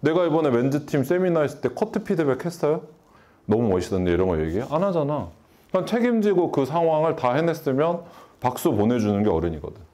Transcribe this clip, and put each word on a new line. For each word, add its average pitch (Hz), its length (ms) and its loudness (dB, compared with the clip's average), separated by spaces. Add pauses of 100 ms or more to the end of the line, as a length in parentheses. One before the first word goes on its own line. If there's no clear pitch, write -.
내가 165 240 2
이번에 156 240 2
멘즈 135 360 0
팀 139 200 0
세미나 180 360 2
했을 147 200 -4
때 - 80 0
커트 220 340 -4
피드백 156 420 -2
했어요? 151 360 -2 (640)
"너무 117 240 2
멋있던데." 92 420 0
이런 90 180 2
거 82 100 0
얘기해? 82 300 -2
안 156 140 0
하잖아. 147 460 -2 (420)
그냥 185 140 0
책임지고 208 680 2
그 139 140 0
상황을 160 520 0
다 123 160 0
해냈으면 160 680 0 (360)
박수 127 320 0
보내주는 104 520 2
게 107 60 2
어른이거든. 80 520 -2 (120)